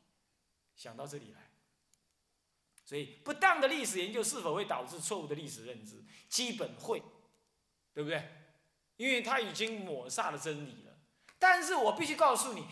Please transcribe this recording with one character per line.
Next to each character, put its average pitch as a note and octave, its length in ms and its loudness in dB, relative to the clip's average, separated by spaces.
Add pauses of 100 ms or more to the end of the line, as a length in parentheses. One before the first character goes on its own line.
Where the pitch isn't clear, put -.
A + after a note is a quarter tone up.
(760)
想 A#2 220 -16
到 C#3 80 -8
这 D3 140 -10
里 G#3 120 -18
来。 - 200 -20 (1300)
所 C#3+ 140 -10
以 - 260 -10
不 C#4+ 80 -6
当 D#4+ 300 4
的 C4+ 60 6
历 C#4 180 0
史 F#3+ 140 -2
研 F#3+ 120 -2
究 A3+ 120 0
是 - 180 -2
否 D#3+ 140 0
会 G3+ 100 -2
导 C3 180 -2
致 D#3+ 160 -10
错 F#3 220 -4
误 D3+ 60 -8
的 D3 80 -4
历 D3 120 -8
史 A2 180 -12
认 A2+ 200 -14
知？ G#2+ 180 -18 (240)
基 B3 260 0
本 D#3+ 220 -6
会， - 260 -4 (920)
对 D3+ 100 -4
不 D3 60 -4
对？ D#3 200 -2 (680)
因 A#3+ 100 -2
为 B3 140 4
它 B3 180 2
已 G3 140 -2
经 G#3+ 320 -2
抹 C3 240 -6
杀 F3+ 220 0
了 D3 60 -4
真 D3 280 -6
理 A#2+ 180 -16
了。 - 140 -20 (420)
但 F4+ 240 8
是 E4+ 100 0
我 G#3+ 220 4
必 E4 100 0
须 D4+ 100 -2
告 C#4 200 8
诉 A#3+ 180 0
你， E3 180 -8